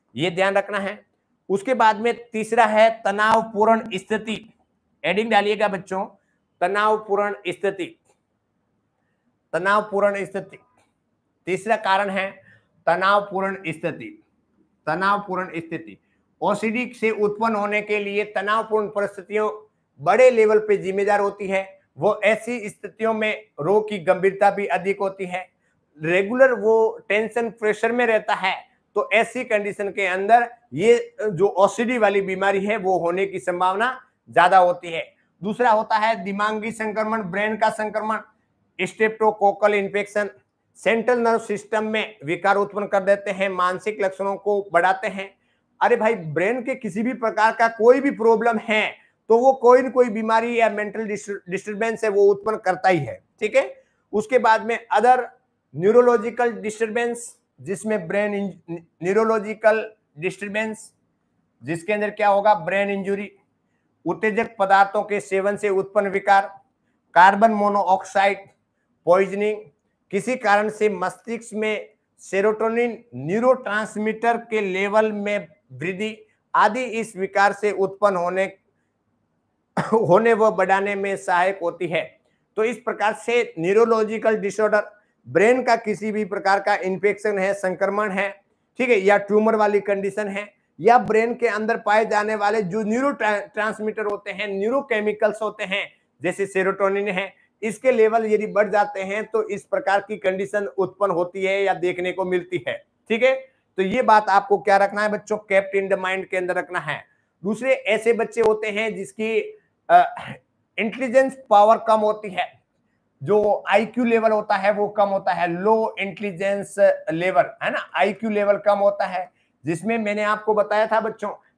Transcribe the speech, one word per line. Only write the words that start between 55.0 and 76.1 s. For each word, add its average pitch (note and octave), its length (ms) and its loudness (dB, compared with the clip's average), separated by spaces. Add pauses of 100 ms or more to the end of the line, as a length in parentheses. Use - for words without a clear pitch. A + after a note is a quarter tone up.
neurological A#3 720 4
disturbance G#3+ 680 -4 (440)
जिसमें F#3+ 460 -6
ब्रेन G3+ 260 -2
इंज-, F#3 460 -8 (240)
न्यूरोलॉजिकल G#3+ 880 0 (280)
डिस्टरबेंस, G#3 760 -8 (680)
जिसके E3 300 -4
अंदर G#3 160 -2
क्या G#3 180 -2
होगा, G3+ 260 4
ब्रेन F#3+ 360 -2
इंजरी, G3 420 -4 (760)
उत्तेजक G3+ 540 -2
पदार्थों G3 440 4
के G#3 160 -4
सेवन G3 380 -2
से G#3 120 -2
उत्पन्न G3 380 0
विकार, G3 540 0 (520)
कार्बन G3+ 380 8
मोनोऑक्साइड G3+ 1000 0 (560)
पॉइजनिंग, G3 520 2 (540)
किसी G3+ 240 -2
कारण G#3 340 2
से G#3+ 200 0
मस्तिष्क F#3+ 640 -8
में G#3+ 360 -4 (300)
सेरोटोनिन A3 840 -2 (120)
न्यूरोट्रांसमीटर A3 1200 -2
के A3 240 -6
लेवल G3+ 500 0
में G3+ 360 -6 (240)
वृद्धि F#3 560 -8 (280)